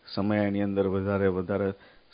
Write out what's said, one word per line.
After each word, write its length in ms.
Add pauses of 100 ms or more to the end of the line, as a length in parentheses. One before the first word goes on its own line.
(140)
સમયની 460
અંદર 260
વધારે 400
વધારે 460 (420)